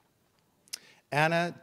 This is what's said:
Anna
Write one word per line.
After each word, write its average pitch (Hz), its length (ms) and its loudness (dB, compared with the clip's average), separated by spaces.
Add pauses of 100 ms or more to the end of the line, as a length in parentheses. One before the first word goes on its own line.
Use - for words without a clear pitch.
(1120)
Anna 165 500 0